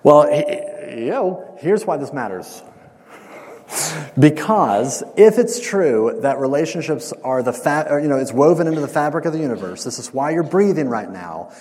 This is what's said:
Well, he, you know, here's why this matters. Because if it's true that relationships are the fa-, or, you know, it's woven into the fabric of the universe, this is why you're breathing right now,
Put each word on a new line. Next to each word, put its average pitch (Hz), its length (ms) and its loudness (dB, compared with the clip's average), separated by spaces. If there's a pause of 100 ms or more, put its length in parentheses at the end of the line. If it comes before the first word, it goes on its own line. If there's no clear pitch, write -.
Well, 147 280 8
he, - 760 -4
you 135 40 -2
know, - 500 -4
here's 208 280 0
why 160 100 -2
this 139 160 -8
matters. 98 480 -8 (1600)
Because 135 840 2 (140)
if 214 220 8
it's 233 200 0
true 123 600 0
that 135 160 0
relationships 147 720 -4 (120)
are 131 180 -2
the 123 120 0
fa-, 151 360 -2
or, 143 100 2
you 151 80 0
know, 139 100 2
it's 131 140 -2
woven 160 360 4
into 156 140 -2
the 139 60 -4
fabric 151 380 -2
of 160 80 -4
the 160 60 -4
universe, 98 440 -6
this 123 140 -8
is - 160 -14
why 139 160 -2
you're 165 140 0
breathing 165 460 2
right 107 200 -4
now, 87 520 -12